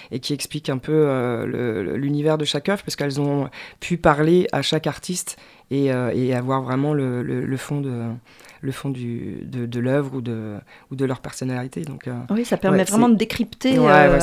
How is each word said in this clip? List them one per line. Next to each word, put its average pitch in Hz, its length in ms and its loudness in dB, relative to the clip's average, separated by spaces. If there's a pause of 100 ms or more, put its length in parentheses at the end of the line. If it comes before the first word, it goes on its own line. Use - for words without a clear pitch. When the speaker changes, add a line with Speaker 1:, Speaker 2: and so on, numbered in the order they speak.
Speaker 1:
et 131 120 -6
qui - 120 -4
expliquent - 360 -6
un 135 80 -2
peu, 151 160 -4
euh, 127 520 2
le, 107 380 -2
le, 82 140 -4
l'univers 147 400 0
de 151 80 -2
chaque 147 240 -4
œuvre, 202 120 0
parce - 140 -10
qu'elles 143 240 -4
ont 143 300 0 (320)
pu 175 160 -2
parler 165 560 4
à 139 80 0
chaque 156 260 -2
artiste - 480 -8 (340)
et, 139 220 2
euh, 123 240 0
et 127 180 0
avoir 131 280 0
vraiment 131 320 0
le, 127 280 -2
le, 127 240 -4
le 131 120 -2
fond 143 240 -6
de, 123 220 -6 (580)
le 135 100 -6
fond 139 180 -6
du, 120 540 -6
de, 123 220 -6
de 120 140 -4
l'œuvre 135 380 0
ou 127 40 -6
de, 110 340 -6 (360)
ou 139 40 -10
de 135 100 -2
leur 127 160 -2
personnalité. 131 600 -6
Donc, 143 260 -10
euh, 127 60 -6 (160)
Speaker 2:
Oui, 226 160 0
ça - 120 -2
permet 190 220 4
Speaker 1:
ouais, 190 40 4
Speaker 2:
vraiment 220 240 4
Speaker 1:
c'est 233 60 8
Speaker 2:
de 208 40 6
décrypter, - 600 0
Speaker 1:
Ouais, 151 100 6
Speaker 2:
euh, 147 220 10
Speaker 1:
ouais, 170 120 6